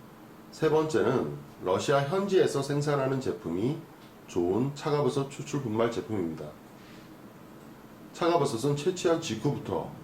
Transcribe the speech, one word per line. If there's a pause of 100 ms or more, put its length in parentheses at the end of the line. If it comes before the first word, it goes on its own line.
(500)
세
번째는 (280)
러시아
현지에서
생산하는
제품이 (500)
좋은
차가버섯
추출
분말
제품입니다. (1700)
차가버섯은
채취한
직후부터 (140)